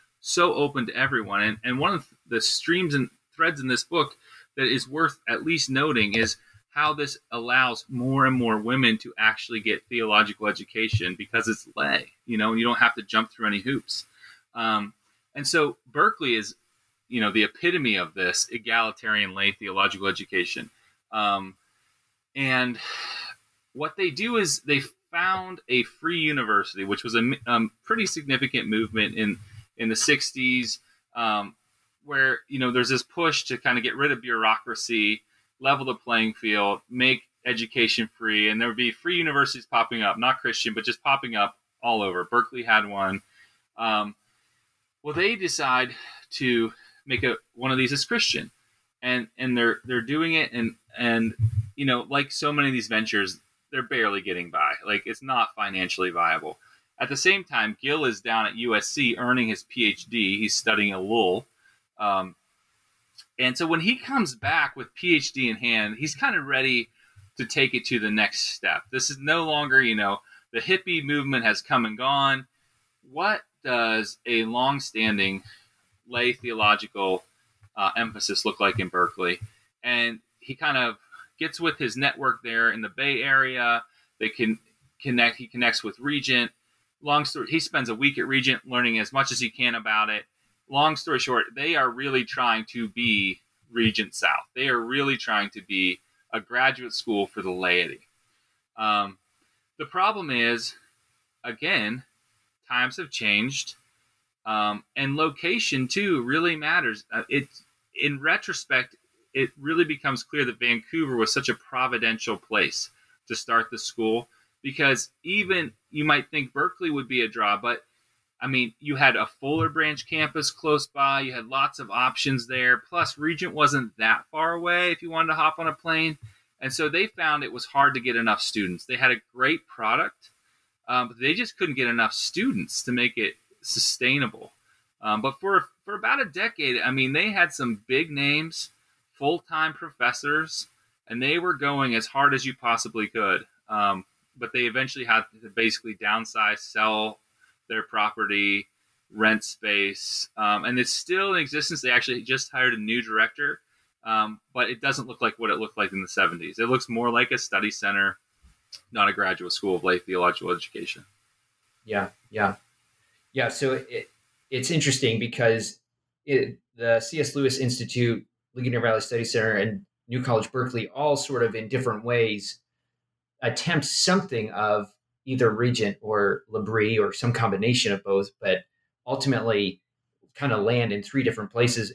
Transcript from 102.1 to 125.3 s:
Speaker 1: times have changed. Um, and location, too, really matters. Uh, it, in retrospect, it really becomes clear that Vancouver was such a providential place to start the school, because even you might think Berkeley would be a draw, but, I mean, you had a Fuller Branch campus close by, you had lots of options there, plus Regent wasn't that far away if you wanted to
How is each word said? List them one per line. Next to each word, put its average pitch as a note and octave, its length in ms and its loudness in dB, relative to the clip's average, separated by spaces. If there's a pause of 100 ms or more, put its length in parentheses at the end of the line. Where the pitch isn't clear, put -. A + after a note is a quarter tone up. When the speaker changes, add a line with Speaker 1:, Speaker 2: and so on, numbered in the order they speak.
Speaker 1:
times B2+ 240 -2
have E3 140 -10
changed. A2 640 0 (680)
Um, G#2 380 -2 (140)
and C#3 180 -2
location, D#3 720 0
too, F#3 360 0
really D#3+ 340 2
matters. D3+ 560 0
Uh, A2 160 -2
it, C3+ 180 0 (480)
in C#3+ 260 -2
retrospect, D#3 760 0 (380)
it C3+ 160 0 (100)
really E3 240 2
becomes C#3+ 400 -4
clear D3 220 -2
that A2 120 -6
Vancouver B2 580 0
was A2 160 2
such C3 180 0
a A2 40 2 (160)
providential A#2 680 -2
place - 540 -2 (380)
to A#2 80 -4
start A#2 340 0
the A2+ 80 -8
school, A2+ 500 -2 (340)
because C#3 480 0 (120)
even F3+ 500 -2 (180)
you D3+ 140 -2
might C#3+ 260 2
think C#3 220 -4
Berkeley D#3+ 380 -4
would C3+ 180 -4
be B2+ 140 0
a A2+ 60 0
draw, G#2+ 280 0
but, A#2 280 -4 (560)
I B2+ 80 -8
mean, B2+ 320 -2
you D3 160 -4
had C3+ 200 6
a A2 140 0 (100)
Fuller D#3 280 0
Branch D3+ 400 -2
campus D#3 420 -2
close D3+ 380 0
by, C#3 320 2
you C3+ 120 -6
had A#2 140 -10
lots C3+ 320 -2
of A#2 120 -12
options B2+ 560 0
there, B2+ 300 2
plus - 400 -2
Regent E3 380 -4
wasn't C#3 420 2
that A2 360 2
far D#3+ 220 0
away F3 360 2
if E3 120 -2
you E3+ 80 -8
wanted D#3+ 180 2
to D#3+ 140 0